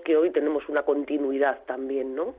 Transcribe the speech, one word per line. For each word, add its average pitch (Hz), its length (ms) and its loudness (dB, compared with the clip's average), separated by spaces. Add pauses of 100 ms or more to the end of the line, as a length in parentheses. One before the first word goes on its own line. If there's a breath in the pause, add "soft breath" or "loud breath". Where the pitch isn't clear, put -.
que 160 140 4
hoy 170 140 4
tenemos 147 360 0
una 147 160 0
continuidad 139 800 0
también, 131 500 -4
¿no?, 185 240 -4